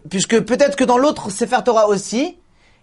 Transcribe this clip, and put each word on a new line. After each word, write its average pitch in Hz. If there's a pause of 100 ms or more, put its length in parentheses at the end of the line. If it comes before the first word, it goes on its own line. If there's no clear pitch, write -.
puisque 196
peut-être 277
que 262
dans 247
l'autre 294
Sefer 240
Torah 220
aussi, 214 (440)